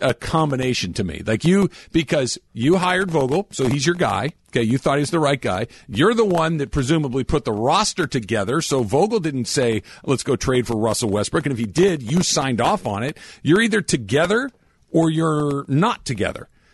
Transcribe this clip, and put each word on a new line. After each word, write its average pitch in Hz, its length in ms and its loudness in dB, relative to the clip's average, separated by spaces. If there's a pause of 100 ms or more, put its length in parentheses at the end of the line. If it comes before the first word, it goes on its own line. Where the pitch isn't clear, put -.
a 131 100 2
combination 127 800 -2
to 110 100 -2
me, 80 220 -6
like 110 220 0
you, 190 240 2 (220)
because 151 440 0 (160)
you 135 240 2
hired 180 340 0
Vogel, 151 420 0
so 131 160 -2
he's 135 180 -2
your 170 80 2
guy. 123 380 0 (180)
Okay, 120 140 0
you 113 120 2
thought 143 220 0
he's 147 120 -2
the 170 80 0
right 143 220 2
guy. 98 260 -2 (220)
You're 160 240 2
the 226 140 2
one 170 320 0
that 143 140 -4
presumably 139 520 0
put 151 220 -2
the 117 60 0
roster 156 540 0
together, 113 540 -2
so 135 220 0
Vogel 160 360 2
didn't 139 280 -4
say, 117 360 0 (220)
"Let's - 200 -2
go 131 120 0
trade 127 300 0
for 113 100 -2
Russell 110 320 0
Westbrook," 104 380 -2
and 139 80 -2
if 107 40 -4
he 117 60 -4
did, 156 380 0
you 147 200 0
signed 131 380 0
off 165 260 0
on 104 160 -4
it. 139 140 -6 (260)
You're 175 200 4
either 220 180 2
together 170 680 0 (400)
or 165 180 2
you're 151 600 0
not 165 360 0
together. 101 460 -6 (240)